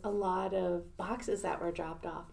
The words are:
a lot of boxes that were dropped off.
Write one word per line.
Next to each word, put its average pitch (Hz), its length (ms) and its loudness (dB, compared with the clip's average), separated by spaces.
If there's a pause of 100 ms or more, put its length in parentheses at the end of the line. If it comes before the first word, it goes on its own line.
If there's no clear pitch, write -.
a 208 40 0
lot 190 440 2
of 180 420 2
boxes 202 460 0
that 170 200 0
were 170 120 2
dropped 165 320 -4
off. 170 280 -6